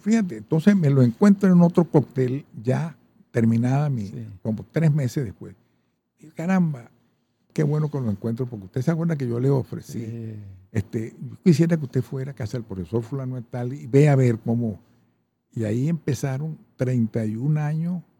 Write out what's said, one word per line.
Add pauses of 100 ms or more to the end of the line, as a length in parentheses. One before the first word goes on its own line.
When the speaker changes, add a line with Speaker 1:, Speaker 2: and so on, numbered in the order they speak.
Speaker 1:
fíjate,
entonces
me
lo
encuentro
en
otro
cóctel (180)
ya (340)
terminada
mi,
Speaker 2:
Sí. (160)
Speaker 1:
como
tres
meses
después. (640)
Y,
"Caramba, (640)
qué
bueno
que
lo
encuentro,
porque
usted
se
acuerda
que
yo
le
ofrecí,
Speaker 2:
Sí. (380)
Speaker 1:
este,
yo
quisiera
que
usted
fuera
a
casa
del
profesor
fulano
de
tal
y
vea
a
ver
cómo". (720)
Y
ahí
empezaron (180)
treinta
y
un
años (180)